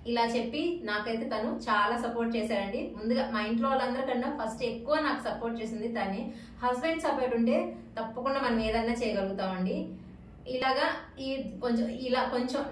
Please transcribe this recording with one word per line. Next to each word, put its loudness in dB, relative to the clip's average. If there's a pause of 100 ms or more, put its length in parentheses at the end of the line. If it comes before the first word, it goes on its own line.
ఇలా 4
చెప్పి 0
నాకైతే -2
తను 0 (100)
చాలా 4
సపోర్ట్ 0
చేశారండి. 0
ముందుగా 2
మా 0
ఇంట్లో 2
వాళ్ళందరికన్నా 0
ఫస్ట్ -4
ఎక్కువ 2
నాకు 0
సపోర్ట్ -2
చేసింది -4
తనే. -2 (320)
హస్బెండ్ 2
సపోర్ట్ 2
ఉంటే 4 (240)
తప్పకుండా -2
మనం 2
ఏదన్నా 2
చేయగలుగుతామండి. 0 (600)
ఇలాగా 2 (320)
ఈ -4 (180)
కొంచెం, 2
ఇలా 0
కొంచెం 0